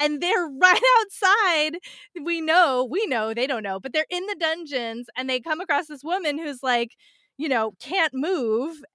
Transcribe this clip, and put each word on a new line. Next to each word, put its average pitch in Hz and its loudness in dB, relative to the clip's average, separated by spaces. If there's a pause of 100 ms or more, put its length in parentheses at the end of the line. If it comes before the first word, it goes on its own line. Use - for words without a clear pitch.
and 294 0
they're 359 0
<laughs> 269 -6
right 370 6 (180)
outside. 370 2 (440)
We 330 -2
know, 311 4
we 392 0
know, 220 -2
they 233 0
don't 254 -2
know, 196 -4
but 240 -12
they're 311 0
in 359 -4
the 403 -4
dungeons, 285 -4
and 262 -6
they 254 0
come 311 -4
across 311 -2
this 294 -14
woman 330 -2
who's, 294 -8
like, 240 0 (400)
you 294 -4
know, 226 0
can't 320 -2
move, 277 -2 (120)